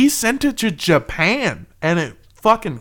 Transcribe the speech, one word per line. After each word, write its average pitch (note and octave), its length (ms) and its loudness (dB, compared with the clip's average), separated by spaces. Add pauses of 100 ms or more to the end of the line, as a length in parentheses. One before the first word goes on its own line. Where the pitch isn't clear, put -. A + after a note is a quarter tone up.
he C#4+ 40 6
sent C4+ 340 -2
it C#4 140 0
to A3 140 -2
Japan, E3+ 960 -2 (160)
and E3+ 160 0
it D3 180 -6 (180)
fucking A3 460 0